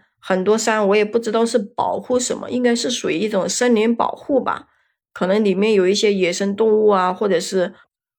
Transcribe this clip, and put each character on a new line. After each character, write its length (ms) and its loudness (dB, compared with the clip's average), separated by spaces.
很 240 -2
多 120 2
山 300 0
我 80 2
也 100 2
不 140 -2
知 140 -4
道 120 2
是 140 0
保 400 -4
护 220 -2
什 160 -4
么， 120 -12
应 140 -4
该 140 2
是 120 -4
属 220 -4
于 80 -2
一 100 -2
种 200 -2
森 260 0
林 180 2
保 200 -2
护 280 -2
吧。 280 -6
可 160 -4
能 160 2
里 100 2
面 200 2
有 120 4
一 80 2
些 180 0
野 200 0
生 240 -4
动 160 2
物 160 4
啊， 240 2
或 160 -2
者 100 2
是， 340 -2